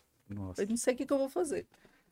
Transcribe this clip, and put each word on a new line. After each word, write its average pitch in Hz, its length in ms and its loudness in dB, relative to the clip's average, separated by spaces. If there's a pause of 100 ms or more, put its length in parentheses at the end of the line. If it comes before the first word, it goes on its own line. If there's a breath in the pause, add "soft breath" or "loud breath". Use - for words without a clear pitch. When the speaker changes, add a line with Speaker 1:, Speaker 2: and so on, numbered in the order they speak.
(280)
Speaker 1:
Nossa. 101 280 -6
Speaker 2:
Falei, 202 120 0
não 226 80 0
sei 247 180 2
o - 20 -6
que 269 100 -4
que - 60 0
eu 277 60 6
vou 269 100 2
fazer. 277 380 -2 (460 soft breath)